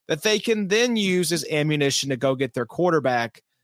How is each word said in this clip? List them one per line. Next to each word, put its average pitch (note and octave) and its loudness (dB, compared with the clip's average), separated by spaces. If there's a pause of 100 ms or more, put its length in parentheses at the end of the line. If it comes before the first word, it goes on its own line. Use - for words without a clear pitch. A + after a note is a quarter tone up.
that D#3+ -2
they G#3+ 2
can G#3+ -2
then A#3 2
use F3+ 0
as D#3+ -4
ammunition D3 0
to C3 -2
go C3+ 0
get C3 -4
their B2 -4
quarterback C#3 0 (220)